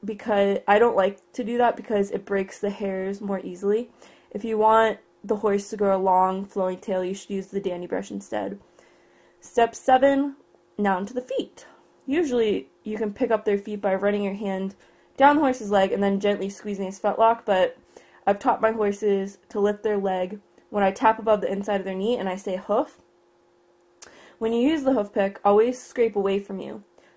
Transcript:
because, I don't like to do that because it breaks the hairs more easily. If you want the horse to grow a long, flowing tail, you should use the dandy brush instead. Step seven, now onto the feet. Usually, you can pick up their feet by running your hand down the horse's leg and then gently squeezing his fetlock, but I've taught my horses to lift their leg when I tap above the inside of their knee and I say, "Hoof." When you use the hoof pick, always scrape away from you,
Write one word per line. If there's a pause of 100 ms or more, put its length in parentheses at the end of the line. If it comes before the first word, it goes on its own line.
because,
I
don't
like
to
do
that
because
it
breaks
the
hairs
more
easily. (420)
If
you
want (240)
the
horse
to
grow
a
long,
flowing
tail,
you
should
use
the
dandy
brush
instead. (800)
Step
seven, (420)
now
onto
the
feet. (400)
Usually, (140)
you
can
pick
up
their
feet
by
running
your
hand (420)
down
the
horse's
leg
and
then
gently
squeezing
his
fetlock,
but (480)
I've
taught
my
horses (120)
to
lift
their
leg (300)
when
I
tap
above
the
inside
of
their
knee
and
I
say,
"Hoof." (1400)
When
you
use
the
hoof
pick,
always
scrape
away
from
you, (340)